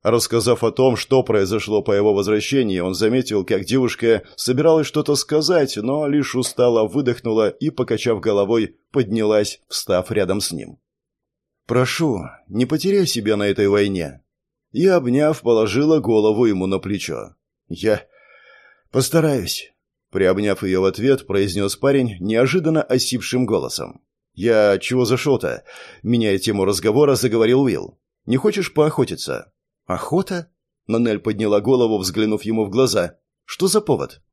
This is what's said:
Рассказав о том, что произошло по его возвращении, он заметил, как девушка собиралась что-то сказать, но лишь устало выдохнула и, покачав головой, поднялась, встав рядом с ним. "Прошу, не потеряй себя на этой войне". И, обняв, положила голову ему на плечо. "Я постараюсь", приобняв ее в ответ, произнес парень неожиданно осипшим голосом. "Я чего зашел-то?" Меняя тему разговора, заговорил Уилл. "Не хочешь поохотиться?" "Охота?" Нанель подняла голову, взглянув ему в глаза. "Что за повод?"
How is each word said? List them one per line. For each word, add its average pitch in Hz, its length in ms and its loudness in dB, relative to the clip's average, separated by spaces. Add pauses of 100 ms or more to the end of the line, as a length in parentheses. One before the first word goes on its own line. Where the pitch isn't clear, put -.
Рассказав 117 600 0
о 113 80 0
том, 127 240 2
что - 260 0
произошло 104 640 0
по - 80 -2
его 101 240 4
возвращении, 107 640 0
он 92 160 -2
заметил, 107 500 0
как 98 200 -2
девушка 117 580 0 (120)
собиралась 151 520 2
что-то 147 280 -2
сказать, 151 600 0
но 135 300 -4
лишь 143 260 0
устало 120 540 0
выдохнула 117 640 0
и, 143 200 -4
покачав 117 520 -2
головой, 104 560 0 (140)
поднялась, 107 760 0
встав - 420 -2
рядом 101 320 -2
с - 100 -6
ним. 67 280 -14 (880)
"Прошу, 127 540 0 (260)
не 110 180 0
потеряй 180 400 0
себя 110 300 -2
на 104 80 -2
этой 101 240 2
войне". 98 560 0 (480)
И, 156 160 0
обняв, 151 540 2
положила 120 580 2
голову 107 460 2
ему 95 200 0
на 95 140 -2
плечо. 82 560 -8 (320)
"Я 107 380 -2 (840)
постараюсь", 139 840 -2 (380)
приобняв 95 520 0
ее 92 180 0
в 95 40 2
ответ, 120 420 0
произнес 98 480 -2
парень 131 440 0
неожиданно 135 600 0
осипшим 127 640 -2
голосом. 69 560 -6 (320)
"Я 104 440 4
чего 127 280 0
зашел-то?" 113 580 -2 (400)
Меняя 110 340 2
тему 101 280 0
разговора, 110 500 2
заговорил 117 480 2
Уилл. 82 360 -4 (260)
"Не 127 120 0
хочешь 202 360 -2
поохотиться?" 113 800 -2 (340)
"Охота?" 170 680 -6 (360)
Нанель 113 320 0
подняла 104 420 0
голову, 117 360 2
взглянув 104 460 -2
ему 110 220 -2
в 98 40 -10
глаза. 104 480 0 (280)
"Что - 220 -4
за 208 140 2
повод?" 107 400 -4 (120)